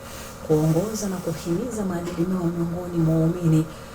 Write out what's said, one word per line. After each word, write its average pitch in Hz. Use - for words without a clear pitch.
kuongoza 170
na 185
kuhimiza 190
maadili 170
mema 185
miongoni 170
mwa 160
waumini 160